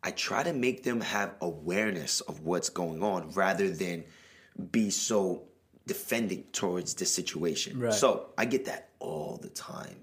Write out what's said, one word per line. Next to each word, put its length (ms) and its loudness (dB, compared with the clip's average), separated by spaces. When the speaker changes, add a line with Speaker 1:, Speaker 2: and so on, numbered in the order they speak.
Speaker 1:
I 80 -2
try 320 0
to 100 0
make 300 0
them 180 0
have 400 0
awareness 800 0
of 200 -8
what's 280 0
going 340 -4
on 280 0
rather 380 4
than 340 -4
be 200 4
so 520 2
defending 640 -2
towards 440 0
the 100 -2
situation. 720 0
Speaker 2:
Right. 140 2
Speaker 1:
So 440 4
I 80 4
get 200 2
that 240 -8
all 420 -6
the 80 -12
time 540 -10